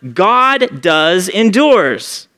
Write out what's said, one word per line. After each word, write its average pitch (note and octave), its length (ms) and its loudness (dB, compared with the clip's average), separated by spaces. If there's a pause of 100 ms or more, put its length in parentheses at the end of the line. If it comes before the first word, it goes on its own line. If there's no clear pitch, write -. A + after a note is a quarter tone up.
(140)
God B3 680 0
does E3+ 480 0
endures. G#3+ 960 0 (100)